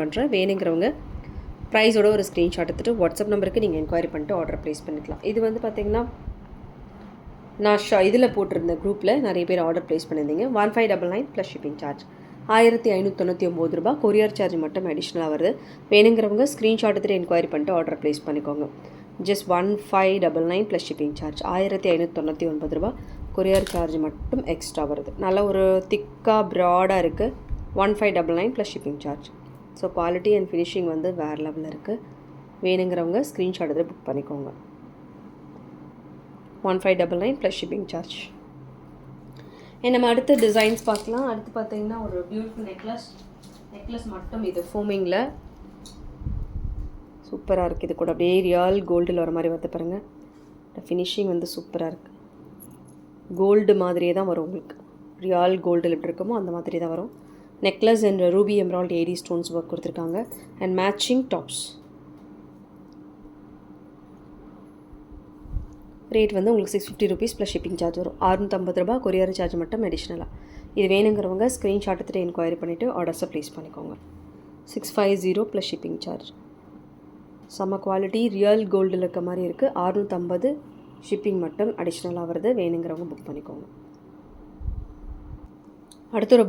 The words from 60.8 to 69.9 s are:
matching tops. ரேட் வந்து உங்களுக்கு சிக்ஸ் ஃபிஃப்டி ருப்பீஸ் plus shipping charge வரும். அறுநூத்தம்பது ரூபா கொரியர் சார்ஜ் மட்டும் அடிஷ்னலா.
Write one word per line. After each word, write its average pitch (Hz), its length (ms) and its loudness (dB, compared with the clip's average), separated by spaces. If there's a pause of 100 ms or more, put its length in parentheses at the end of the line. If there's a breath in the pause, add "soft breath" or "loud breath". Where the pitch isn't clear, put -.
matching 202 380 2 (140)
tops. - 240 -8 (4000)
ரேட் 214 200 6
வந்து 196 140 4
உங்களுக்கு 208 240 2
சிக்ஸ் 190 140 -2
ஃபிஃப்டி - 240 0
ருப்பீஸ் 226 240 -2
plus 196 160 -4
shipping 175 280 -4
charge 170 200 0
வரும். - 260 -6
அறுநூத்தம்பது 185 560 0
ரூபா 214 120 2 (120)
கொரியர் 190 320 2
சார்ஜ் 175 240 -2
மட்டும் 220 240 -2
அடிஷ்னலா. 170 400 -6 (520 loud breath)